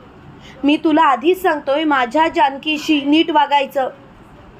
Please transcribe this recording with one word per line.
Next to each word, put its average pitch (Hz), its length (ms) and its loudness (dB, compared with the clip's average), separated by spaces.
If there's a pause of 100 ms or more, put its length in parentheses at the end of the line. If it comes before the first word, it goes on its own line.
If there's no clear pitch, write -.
(640)
मी 294 140 2
तुला 311 240 0
आधीच 302 400 0
सांगतोय, 302 420 -2
माझ्या 285 440 0
जानकीशी 302 720 -2
नीट 311 300 2
वागायचं. 277 580 0 (720)